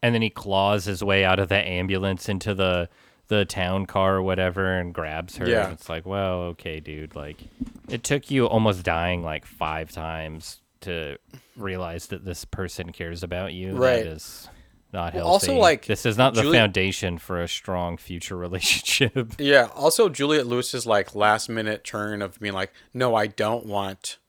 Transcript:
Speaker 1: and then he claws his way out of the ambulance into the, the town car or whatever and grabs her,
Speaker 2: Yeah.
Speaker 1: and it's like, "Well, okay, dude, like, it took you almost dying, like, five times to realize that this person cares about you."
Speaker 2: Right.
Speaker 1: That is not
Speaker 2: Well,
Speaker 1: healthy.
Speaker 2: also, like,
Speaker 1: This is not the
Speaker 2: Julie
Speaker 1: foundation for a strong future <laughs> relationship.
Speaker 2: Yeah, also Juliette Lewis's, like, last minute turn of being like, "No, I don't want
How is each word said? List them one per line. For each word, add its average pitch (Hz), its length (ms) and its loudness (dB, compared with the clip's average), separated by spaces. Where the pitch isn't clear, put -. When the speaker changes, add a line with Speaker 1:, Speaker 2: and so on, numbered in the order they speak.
Speaker 1:
and 120 140 4
then 113 60 2
he 113 80 2
claws 98 560 2
his 98 180 -4
way 98 220 4
out 92 140 4
of 95 100 0
the 98 80 4
ambulance 92 720 -2
into 101 240 -2
the, 92 340 2
the 104 180 2
town 92 420 -2
car 95 300 2
or 95 40 0
whatever 92 560 0
and 87 160 -4
grabs 82 440 -8
her, 87 120 -2
Speaker 2:
Yeah. 110 160 2
Speaker 1:
and 92 80 -6
it's - 160 -18
like, 82 160 -8
"Well, 92 360 -2
okay, 80 260 -10
dude, 78 360 -14
like, 73 220 -12
it 117 140 -8
took 143 280 -2
you 131 160 4
almost 107 360 2
dying, 87 400 0
like, 78 220 -6
five 78 460 -6
times 80 680 -10
to 80 360 -8
realize 92 500 -8
that - 160 -10
this 90 220 -8
person 87 480 -10
cares 85 280 -10
about 90 300 -6
you." 92 240 -8
Speaker 2:
Right. 123 280 4
Speaker 1:
That 87 100 -6
is - 340 -16
not 85 220 -4
Speaker 2:
Well, 175 100 -2
Speaker 1:
healthy. 196 260 4
Speaker 2:
also, 262 80 2
like, 170 280 6
Speaker 1:
This - 180 0
is 107 120 2
not 127 180 6
the 113 80 4
Speaker 2:
Julie 147 160 6
Speaker 1:
foundation 95 580 2
for 87 240 -4
a 87 60 -4
strong 87 500 -4
future 90 400 -10
<laughs> 87 80 -6
relationship. 113 960 0
Speaker 2:
Yeah, 139 360 6
also 160 340 4
Juliette 143 380 0
Lewis's, 120 380 -2
like, 104 300 2
last 107 340 4
minute 107 340 -4
turn 104 380 -6
of 95 180 -8
being 104 140 -6
like, 95 180 -4
"No, 123 220 0
I 110 120 4
don't 107 380 -2
want 98 520 -6